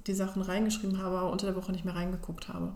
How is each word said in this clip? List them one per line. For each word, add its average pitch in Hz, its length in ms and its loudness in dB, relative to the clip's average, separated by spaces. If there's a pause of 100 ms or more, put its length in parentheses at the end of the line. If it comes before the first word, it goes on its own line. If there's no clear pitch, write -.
die 196 60 2
Sachen 190 280 2
reingeschrieben 190 600 2
habe, 185 160 0
aber 180 140 2
unter 190 160 0
der 185 100 0
Woche 185 160 -2
nicht 170 100 -2
mehr 180 120 0
reingeguckt 175 520 -2
habe, 170 280 -4